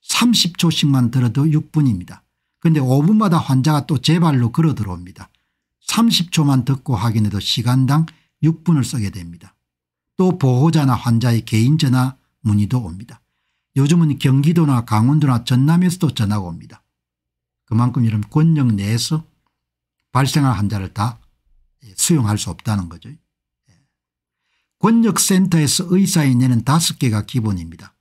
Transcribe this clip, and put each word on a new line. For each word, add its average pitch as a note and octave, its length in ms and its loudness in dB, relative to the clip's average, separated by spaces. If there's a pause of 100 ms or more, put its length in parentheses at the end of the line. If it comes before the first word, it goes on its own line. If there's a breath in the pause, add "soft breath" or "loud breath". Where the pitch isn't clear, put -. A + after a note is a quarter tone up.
삼십 A3 560 -2
초씩만 C#3 540 0
들어도 C3 400 0
육 D3+ 200 -2
분입니다. G#2+ 540 -2 (360)
근데 D#3+ 200 0
오 C3 220 0
분마다 G3+ 340 2
환자가 D3 500 0
또 D3 120 -2
제 D#3 200 0
발로 C3 340 2
걸어 D#3+ 220 0
들어옵니다. F#2 540 -12 (520)
삼십 G#3+ 520 0
초만 C#3 320 2
듣고 C3+ 320 -2
확인해도 G#2+ 440 -2
시간당 C3 680 0 (360 loud breath)
육 D#3+ 220 0
분을 D3+ 200 2
쓰게 A2 260 -6
됩니다. F2 440 -16 (600)
또 F#3 220 0
보호자나 C3+ 560 2
환자의 A#2 500 0
개인 A#2 320 2
전화 C3 400 0 (240)
문의도 G#2 380 0
옵니다. G2 420 -12 (540)
요즘은 D3 440 2
경기도나 C#3 680 2
강원도나 A#2+ 600 2
전남에서도 E3 680 0
전화가 G#2 340 -4
옵니다. - 380 -16 (800)
그만큼 B2 400 -2
이런 G#2+ 160 0
권역 D3+ 540 0
내에서 A#2 520 -4 (840)
발생할 C3+ 480 0
환자를 G2 340 -4
다 A2+ 260 -6 (760)
수용할 A#2 400 0
수 G2+ 140 -6
없다는 F#2+ 400 -6
거죠. E2+ 200 -20 (1700)
권역센터에서 F#3+ 1080 2
의사의 E3 460 2
내는 B2 300 2
다섯 D#3+ 340 0
개가 G#2+ 260 -2
기본입니다. F#2 760 -6